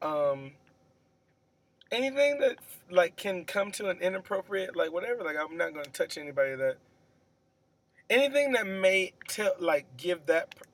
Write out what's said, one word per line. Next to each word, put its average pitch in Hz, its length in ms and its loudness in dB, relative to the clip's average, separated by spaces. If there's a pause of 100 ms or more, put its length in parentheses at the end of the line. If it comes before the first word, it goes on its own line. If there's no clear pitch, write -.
Um, 139 500 -2 (1400)
anything 277 500 2
that, 262 160 2 (340)
like, 175 240 4
can 185 300 -4
come 202 280 -2
to 202 160 -4
an 180 120 -4
inappropriate, 190 720 -2
like, 165 160 2
whatever, 214 320 -4
like, 151 140 -4
I'm 160 200 -6
not 165 160 -2
gonna 147 120 -8
touch 151 320 -4
anybody 139 380 -2
that, 131 220 0 (1300)
anything 277 420 4
that 220 160 0
may 190 460 2 (140)
tell, 196 320 0
like, 147 380 0
give 170 300 -4
that, 165 260 0 (200)